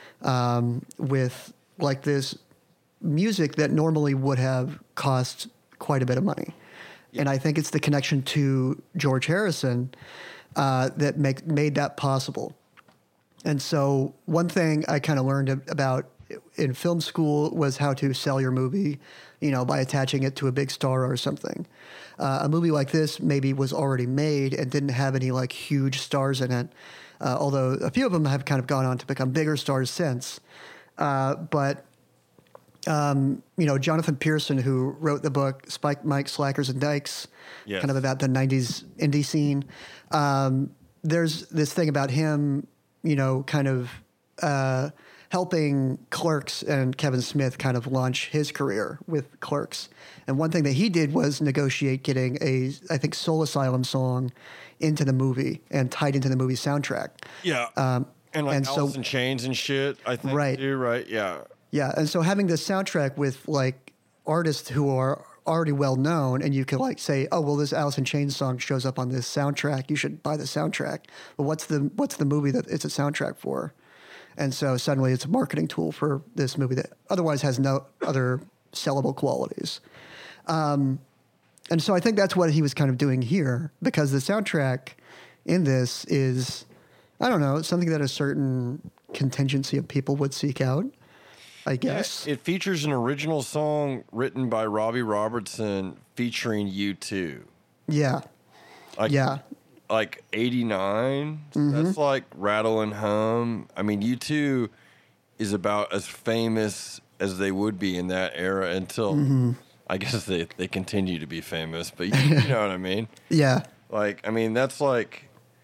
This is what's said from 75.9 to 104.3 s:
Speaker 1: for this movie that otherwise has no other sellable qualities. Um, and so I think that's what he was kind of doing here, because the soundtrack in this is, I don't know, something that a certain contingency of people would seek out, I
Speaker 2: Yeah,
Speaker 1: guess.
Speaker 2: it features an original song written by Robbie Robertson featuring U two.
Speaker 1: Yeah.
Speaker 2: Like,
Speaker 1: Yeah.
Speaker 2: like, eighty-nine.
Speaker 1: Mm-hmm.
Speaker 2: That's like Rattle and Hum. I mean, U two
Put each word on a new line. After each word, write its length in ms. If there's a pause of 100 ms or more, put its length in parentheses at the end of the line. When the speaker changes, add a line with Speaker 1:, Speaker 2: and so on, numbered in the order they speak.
Speaker 1:
for 300 (120)
this 240
movie 160
that 180 (160)
otherwise 340
has 180
no 240 (180)
other 380 (320)
sellable 420
qualities. 640 (680)
Um, 500 (720)
and 100
so 140
I 60
think 160
that's 180
what 160
he 120
was 120
kind 160
of 80
doing 240
here, 480 (100)
because 300
the 80
soundtrack 760 (500)
in 200
this 420
is, 580 (560)
I 80
don't 120
know, 220
something 280
that 100
a 80
certain 800 (220)
contingency 640
of 100
people 300
would 180
seek 260
out, 240 (800)
I 80
Speaker 2:
Yeah, 40
Speaker 1:
guess. 500
Speaker 2:
it 140
features 440
an 80
original 480
song 720
written 400
by 160
Robbie 360
Robertson 920 (200)
featuring 500
U 260
two. 520 (440)
Speaker 1:
Yeah. 340 (760)
Speaker 2:
Like, 140
Speaker 1:
Yeah. 260 (500)
Speaker 2:
like, 360 (100)
eighty-nine. 1080 (140)
Speaker 1:
Mm-hmm. 160 (140)
Speaker 2:
That's 120
like 280 (120)
Rattle 460
and 120
Hum. 800
I 60
mean, 200
U 140
two 520 (680)